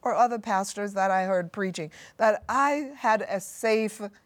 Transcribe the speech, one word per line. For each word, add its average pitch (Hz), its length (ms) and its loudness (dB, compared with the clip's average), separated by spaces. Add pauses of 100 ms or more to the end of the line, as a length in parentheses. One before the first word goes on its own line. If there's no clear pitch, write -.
or 240 120 0
other 233 260 4
pastors 202 540 -2
that 196 180 2
I 190 120 2
heard 185 280 -2
preaching, 180 380 -6 (280)
that 214 300 2
I 277 480 0
had 220 260 2
a 190 180 -6
safe 220 600 0 (260)